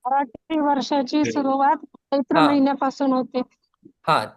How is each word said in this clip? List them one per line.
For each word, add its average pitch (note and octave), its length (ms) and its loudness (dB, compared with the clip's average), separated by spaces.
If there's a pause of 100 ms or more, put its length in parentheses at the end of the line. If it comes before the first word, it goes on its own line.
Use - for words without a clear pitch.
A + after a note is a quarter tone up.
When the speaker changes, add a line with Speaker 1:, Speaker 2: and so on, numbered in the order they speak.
Speaker 1:
मराठी C#4 560 -4
वर्षाची C#4+ 640 0
सुरुवात C4+ 520 0 (200)
चैत्र - 400 -2
Speaker 2:
हां. D#4 100 6
Speaker 1:
महिन्यापासून C#4 680 0
होते. B3+ 280 -4 (600)
Speaker 2:
हां, C3+ 240 0 (100)